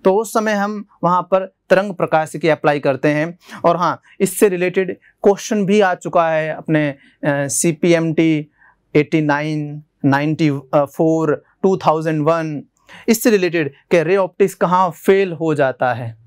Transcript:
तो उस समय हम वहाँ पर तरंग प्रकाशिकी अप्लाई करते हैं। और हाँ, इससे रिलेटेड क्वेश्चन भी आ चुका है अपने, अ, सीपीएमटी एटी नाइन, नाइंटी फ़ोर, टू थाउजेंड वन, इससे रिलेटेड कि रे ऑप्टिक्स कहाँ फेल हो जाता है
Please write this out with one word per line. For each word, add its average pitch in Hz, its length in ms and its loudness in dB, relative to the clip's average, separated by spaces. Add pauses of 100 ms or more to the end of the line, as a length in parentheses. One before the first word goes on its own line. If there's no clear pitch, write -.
तो 190 120 4
उस 214 180 -4
समय 220 200 -2
हम 202 320 -6 (180)
वहाँ 175 180 0
पर 190 340 -4 (140)
तरंग 196 240 2
प्रकाशिकी 156 560 -2
अप्लाई 147 300 0
करते 139 280 -2
हैं। 151 300 -2 (280)
और 170 120 2
हाँ, 160 240 -2 (180)
इससे 202 300 0
रिलेटेड 180 480 -2 (260)
क्वेश्चन 202 420 0
भी 208 160 2
आ 185 140 2
चुका 165 340 0
है 156 240 -2
अपने, 151 360 -2
अ, 139 60 -8 (300)
सीपीएमटी 160 1300 0 (440)
एटी 151 260 2
नाइन, 147 600 -4 (220)
नाइंटी 147 440 2 (260)
फ़ोर, 160 680 0 (200)
टू 190 140 2
थाउजेंड 160 460 0
वन, 160 400 -2 (440)
इससे 233 220 2
रिलेटेड 175 440 0 (180)
कि 170 120 4
रे 180 120 2
ऑप्टिक्स 190 380 0
कहाँ 180 360 2
फेल 190 420 2
हो 156 240 -2
जाता 131 380 0
है 117 340 -8